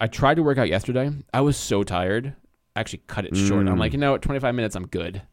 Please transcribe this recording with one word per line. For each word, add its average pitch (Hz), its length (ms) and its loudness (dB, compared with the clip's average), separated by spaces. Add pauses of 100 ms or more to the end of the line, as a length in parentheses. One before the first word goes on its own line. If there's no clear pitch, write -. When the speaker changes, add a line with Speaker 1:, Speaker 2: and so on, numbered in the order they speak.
Speaker 1:
I 113 60 2
tried 139 280 2
to 165 80 2
work 143 160 2
out 113 100 2
yesterday. 123 420 0 (240)
I 123 60 2
was 143 160 4
so 101 280 0
tired. 98 500 -2 (420)
I 104 40 -2
actually - 280 -8
cut 101 180 -4
it - 100 -2
short. 98 300 4
I'm 95 100 2
Speaker 2:
Mm. - 20 2
Speaker 1:
like, - 140 0
"You 139 60 -2
know 139 140 2
what? - 100 -2
Twenty-five 131 320 0
minutes, 113 200 -2
I'm 90 120 -8
good." 90 340 -6 (120)